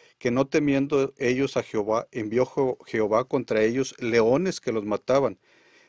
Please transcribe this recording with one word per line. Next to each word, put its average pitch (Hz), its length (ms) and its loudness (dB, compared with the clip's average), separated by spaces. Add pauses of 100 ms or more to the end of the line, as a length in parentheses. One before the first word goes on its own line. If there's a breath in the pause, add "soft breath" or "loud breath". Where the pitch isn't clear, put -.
(180 soft breath)
que 123 120 -2
no 135 160 2
temiendo 139 720 0
ellos 131 400 0
a 117 40 -2
Jehová, 110 500 -2
envió 117 340 -2
Je-, 135 400 -2
Jehová 110 380 0
contra 117 380 -2
ellos 123 360 -2
leones 123 600 2
que - 140 -6
los 107 140 -4
mataban. 110 520 0 (500 soft breath)